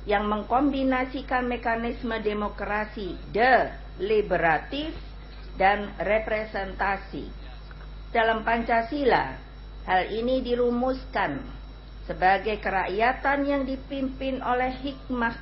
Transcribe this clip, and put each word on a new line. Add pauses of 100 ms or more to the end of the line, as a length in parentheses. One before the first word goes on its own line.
yang
mengkombinasikan
mekanisme
demokrasi (160)
deliberatif (560)
dan
representasi. (800)
Dalam
Pancasila, (480)
hal
ini
dirumuskan (520)
sebagai
kerakyatan
yang
dipimpin
oleh
hikmah